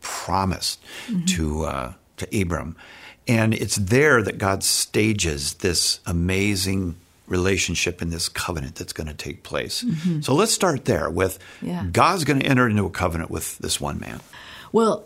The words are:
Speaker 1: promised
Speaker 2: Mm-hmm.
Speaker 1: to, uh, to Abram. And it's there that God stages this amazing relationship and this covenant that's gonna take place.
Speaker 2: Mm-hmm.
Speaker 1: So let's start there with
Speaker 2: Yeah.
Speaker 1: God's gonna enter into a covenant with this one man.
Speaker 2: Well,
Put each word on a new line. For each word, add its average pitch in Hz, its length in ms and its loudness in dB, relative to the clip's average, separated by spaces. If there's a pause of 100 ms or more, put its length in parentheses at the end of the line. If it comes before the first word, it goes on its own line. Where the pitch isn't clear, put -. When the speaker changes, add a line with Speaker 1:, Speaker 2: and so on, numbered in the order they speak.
Speaker 1:
promised - 800 -2 (280)
Speaker 2:
Mm-hmm. 185 180 -2
Speaker 1:
to, 80 400 0
uh, 67 280 -6 (240)
to - 240 -2
Abram. 80 340 -2 (520)
And 113 260 4
it's - 220 -2
there 120 480 4
that 95 140 -2
God 95 260 0
stages 101 920 0
this - 500 0
amazing 95 920 0 (320)
relationship 90 720 0
and 85 100 -2
this 82 180 -4
covenant 78 460 -6
that's - 180 -10
gonna 76 200 -8
take - 300 -12
place. - 400 -6
Speaker 2:
Mm-hmm. 165 380 0
Speaker 1:
So 131 140 0
let's 202 160 4
start 160 340 2
there 78 240 0
with 90 300 0 (220)
Speaker 2:
Yeah. 170 300 -6
Speaker 1:
God's 160 320 4
gonna 135 220 2
enter 127 240 4
into 104 160 2
a 82 40 -2
covenant 82 420 -2
with - 280 -6
this - 220 -4
one 71 180 -4
man. - 220 -12 (500)
Speaker 2:
Well, 214 340 4